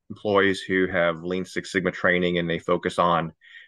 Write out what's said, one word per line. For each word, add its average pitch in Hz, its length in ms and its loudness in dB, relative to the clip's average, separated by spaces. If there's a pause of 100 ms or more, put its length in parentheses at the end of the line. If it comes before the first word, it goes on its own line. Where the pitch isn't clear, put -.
employees 98 520 2
who 95 260 0
have 85 360 0
Lean 92 220 -4
Six - 260 -10
Sigma 92 200 0
training 90 460 2
and 85 120 0
they 85 100 -2
focus 87 400 -2
on 85 320 2 (360)